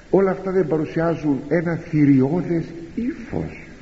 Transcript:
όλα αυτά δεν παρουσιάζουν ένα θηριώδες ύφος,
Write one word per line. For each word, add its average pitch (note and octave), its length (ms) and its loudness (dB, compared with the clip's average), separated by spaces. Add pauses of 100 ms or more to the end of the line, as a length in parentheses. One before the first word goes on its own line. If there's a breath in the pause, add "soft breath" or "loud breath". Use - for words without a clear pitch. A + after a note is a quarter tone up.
όλα F#3+ 220 4
αυτά F#3 200 -4
δεν F3+ 160 2
παρουσιάζουν D#3 800 0
ένα E3+ 280 0
θηριώδες D3+ 880 2 (320)
ύφος, A3+ 720 -6 (140)